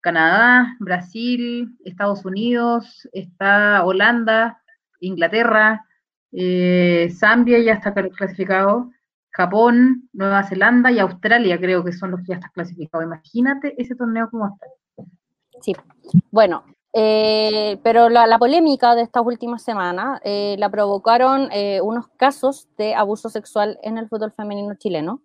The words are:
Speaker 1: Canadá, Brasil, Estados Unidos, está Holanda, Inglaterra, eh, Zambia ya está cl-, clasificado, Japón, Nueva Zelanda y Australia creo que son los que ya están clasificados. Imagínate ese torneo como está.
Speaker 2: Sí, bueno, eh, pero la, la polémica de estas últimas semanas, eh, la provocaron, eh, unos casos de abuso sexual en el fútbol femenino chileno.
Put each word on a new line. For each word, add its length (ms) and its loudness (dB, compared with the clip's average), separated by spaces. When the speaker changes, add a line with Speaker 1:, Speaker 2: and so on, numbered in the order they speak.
Speaker 1:
Canadá, 760 2
Brasil, 960 -6
Estados 380 -6
Unidos, 880 -4
está 680 2
Holanda, 800 0
Inglaterra, 880 0
eh, 840 2
Zambia 400 4
ya 160 2
está 220 -4
cl-, 160 -4
clasificado, 800 -2
Japón, 840 2
Nueva 300 0
Zelanda 480 2
y 80 2
Australia 580 0
creo 260 0
que 100 -6
son 180 -10
los 80 -8
que 80 -12
ya 80 -6
están 180 -16
clasificados. 540 -10
Imagínate 760 -4
ese 140 -8
torneo 340 -4
como 160 -6
está. 220 -12
Speaker 2:
Sí, 120 -6
bueno, 360 2
eh, 920 0
pero 260 4
la, 180 6
la 100 4
polémica 560 2
de 80 2
estas 240 -2
últimas 380 -8
semanas, 600 -6
eh, 360 -4
la 100 -2
provocaron, 840 0
eh, 300 -4
unos 360 -6
casos 500 -2
de 160 -4
abuso 360 -4
sexual 520 -6
en 160 -8
el 120 -12
fútbol 220 -8
femenino 440 -10
chileno. 500 -6